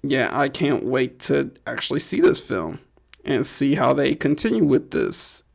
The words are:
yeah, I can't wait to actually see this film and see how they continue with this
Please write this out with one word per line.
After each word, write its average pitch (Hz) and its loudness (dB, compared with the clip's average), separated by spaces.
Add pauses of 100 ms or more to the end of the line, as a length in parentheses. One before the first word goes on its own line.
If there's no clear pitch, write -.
yeah, 131 0
I 143 0
can't 143 0
wait 127 -2
to 139 0 (140)
actually 131 -4
see 208 -2
this - 6
film 80 -6 (460)
and 131 0
see 139 0
how 135 2
they 139 0
continue 185 0
with - 2
this - -2 (120)